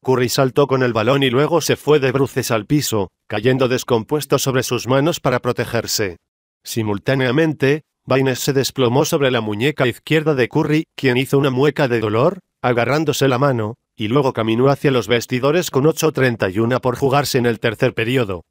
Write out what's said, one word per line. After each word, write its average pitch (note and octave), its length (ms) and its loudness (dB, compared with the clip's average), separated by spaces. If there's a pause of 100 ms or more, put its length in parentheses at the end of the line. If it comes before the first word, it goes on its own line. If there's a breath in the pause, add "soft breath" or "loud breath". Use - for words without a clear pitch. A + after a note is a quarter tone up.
Curry B2+ 240 0
saltó C#3 400 0
con C3 160 0
el A#2+ 80 0
balón A#2 320 2
y C3 60 2
luego D3 300 0
se C3 140 0
fue D3 240 2
de C3 140 0
bruces C3 400 -2
al G#2+ 140 -2
piso, A2 440 -2 (160)
cayendo B2+ 400 0
descompuesto B2+ 720 -2
sobre B2+ 240 -2
sus A2 240 -4
manos C#3 320 0
para B2 220 -2
protegerse. A2+ 800 -4 (440)
Simultáneamente, C3 1200 0 (240)
Baines C3 320 0
se - 140 -2
desplomó C3 520 2
sobre C#3 280 0
la B2 80 0
muñeca A#2+ 480 -2
izquierda D3+ 480 0
de B2 120 2
Curry, D3+ 360 0 (120)
quien B2 200 2
hizo C3+ 200 0
una C#3 140 4
mueca C3+ 380 0
de A#2 100 0
dolor, A#2 400 0 (240)
agarrándose C3 640 0
la B2+ 120 2
mano, A#2+ 360 0 (220)
y G#2+ 100 -4
luego C3 260 0
caminó A2+ 360 2
hacia C#3 240 0
los A2 160 -2
vestidores B2+ 640 0
con C3+ 120 0
ocho D#3 280 0
treinta A#2+ 360 0
y F#2+ 120 -2
uno A#2 200 0
por B2 160 -2
jugarse C3+ 420 0
en A#2+ 80 2
el A#2 120 0
tercer A#2 340 0
periodo. A2+ 580 -2